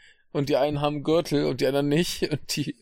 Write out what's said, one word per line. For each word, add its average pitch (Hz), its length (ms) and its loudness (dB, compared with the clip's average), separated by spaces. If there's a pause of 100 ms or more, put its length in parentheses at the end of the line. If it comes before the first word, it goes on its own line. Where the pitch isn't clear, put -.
(300)
Und 143 200 -2
die 143 60 4
einen 143 260 2
haben 147 220 -2
Gürtel 151 420 2
und 139 160 -2
die 139 40 2
anderen 143 220 2
nicht. 160 420 0
Und - 240 -6
die - 280 -4